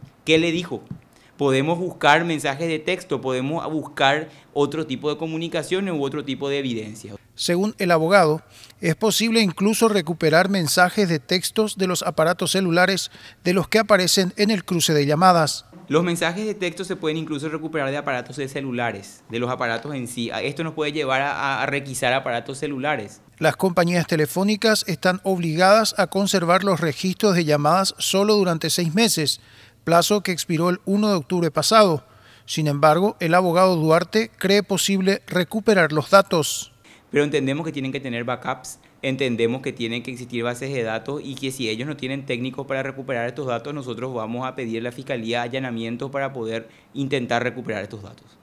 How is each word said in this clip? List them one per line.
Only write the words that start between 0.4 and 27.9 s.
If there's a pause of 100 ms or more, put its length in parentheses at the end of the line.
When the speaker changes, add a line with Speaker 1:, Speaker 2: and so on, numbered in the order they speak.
Speaker 1:
dijo? (540)
Podemos
buscar
mensajes
de
texto,
podemos
buscar (260)
otro
tipo
de
comunicaciones
u
otro
tipo
de
evidencia. (220)
Speaker 2:
Según
el
abogado, (380)
es
posible
incluso
recuperar
mensajes
de
textos
de
los
aparatos
celulares (320)
de
los
que
aparecen
en
el
cruce
de
llamadas. (220)
Speaker 1:
Los
mensajes
de
texto
se
pueden
incluso
recuperar
de
aparatos
de
celulares,
de
los
aparatos
en
sí. (100)
Esto
nos
puede
llevar
a,
a,
a
requisar
aparatos
celulares. (180)
Speaker 2:
Las
compañías
telefónicas
están
obligadas
a
conservar
los
registros
de
llamadas